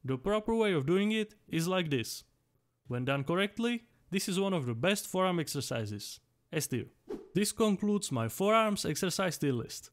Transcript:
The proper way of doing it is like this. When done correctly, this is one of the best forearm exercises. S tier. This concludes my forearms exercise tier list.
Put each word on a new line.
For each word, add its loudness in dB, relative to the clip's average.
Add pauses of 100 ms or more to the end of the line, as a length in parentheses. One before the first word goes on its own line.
The -2
proper 0
way 4
of 2
doing 4
it -2 (140)
is 0
like 0
this. -2 (640)
When -2
done 0
correctly, 0 (260)
this -2
is 0
one 0
of 0
the -2
best 0
forearm 2
exercises. -4 (340)
S 0
tier. -4 (460)
This 2
concludes 0
my 0
forearms 2
exercise -2
tier 0
list. -6